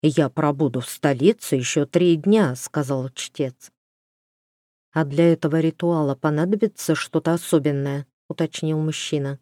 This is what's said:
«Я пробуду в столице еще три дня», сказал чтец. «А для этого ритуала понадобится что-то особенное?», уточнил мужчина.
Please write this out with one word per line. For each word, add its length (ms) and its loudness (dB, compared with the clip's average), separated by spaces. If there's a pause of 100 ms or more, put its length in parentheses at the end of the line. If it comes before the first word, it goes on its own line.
«Я 280 2
пробуду 500 0
в 80 -10
столице 680 0
еще 300 -2
три 300 4
дня», 400 2
сказал 540 -4
чтец. 600 -8 (1200)
«А 120 0
для 280 4
этого 280 0
ритуала 540 0
понадобится 800 0
что-то 400 -2
особенное?», 720 -2 (220)
уточнил 500 -4
мужчина. 640 -4